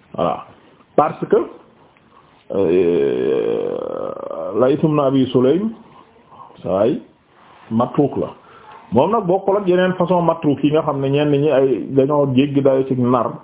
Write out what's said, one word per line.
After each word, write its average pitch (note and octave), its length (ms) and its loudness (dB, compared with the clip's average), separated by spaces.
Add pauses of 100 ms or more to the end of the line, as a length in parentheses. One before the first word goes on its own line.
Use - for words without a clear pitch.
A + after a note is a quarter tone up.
(160)
Voilà. - 300 -4 (500)
Parce - 320 0
que, - 80 2 (1200)
euh, B1+ 2000 -2
Layth C3+ 220 2
ibn D3+ 160 2
Abi C3+ 280 2
Sulaym, D3 440 2 (920)
sawaay, G#2+ 380 0 (680)
matruk B2 480 0
la. E2 140 -6 (600)
Moom C#3 200 2
nag A3+ 140 0
bokkul F#3+ 320 0
ak G3+ 100 -4
yeneen F3+ 280 2
façon F3+ 260 0
matruk E3 420 0
yi D3 80 4
nga D#3 100 0
xam C#3+ 200 -4
ne C3+ 80 -2
ñenn D3 220 0
ñi C#3+ 200 2
ay C3+ 280 2 (160)
dañoo C#3+ 300 2 (100)
jéggi C#3 260 2
dayo C3+ 260 2
ci C3 120 -2
nar A#2+ 320 0 (120)